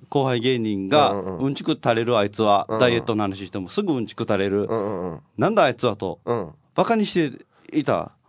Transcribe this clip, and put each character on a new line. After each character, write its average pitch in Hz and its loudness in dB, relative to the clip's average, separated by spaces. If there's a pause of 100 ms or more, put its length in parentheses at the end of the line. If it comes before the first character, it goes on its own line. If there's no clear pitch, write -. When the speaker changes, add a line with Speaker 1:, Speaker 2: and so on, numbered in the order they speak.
Speaker 1:
後 139 2
輩 127 0
芸 123 2
人 101 -2
が、 139 4
Speaker 2:
う 101 -2
ん 101 -4
う - -4 (100)
ん 92 -6
う - -10
ん。 131 0
Speaker 1:
う 139 0
ん 139 -2
ち - -8
く 160 -2
垂 123 0
れ 113 0
る 120 2
あ 104 4
い 101 -2
つ 110 -2
は、 101 4
Speaker 2:
う - -4
ん - 0
う - 0
ん。 113 0
Speaker 1:
ダ 123 6
イ 120 2
エ - 2
ッ - 0
ト 113 -2
の 107 0
話 98 -6
し 87 -14
て 107 -8
も 90 -8
す - -2
ぐ 185 0
う 127 0
ん 107 -4
ち - -12
く - -6
垂 107 0
れ 98 0
る。 101 0
Speaker 2:
う - -2
ん - -4
う - -4
ん 98 -4
う 78 -10
ん。 - -14 (160)
Speaker 1:
な 139 2
ん 226 -2
だ 196 6
あ 139 4
い 120 -2
つ - -2
は 107 0
と、 90 -6
Speaker 2:
う 120 -2
ん。 92 -4 (240)
Speaker 1:
バ 180 2
カ 226 2
に 208 2
し 156 0
て - -12
い 147 2
た。 85 -2 (180)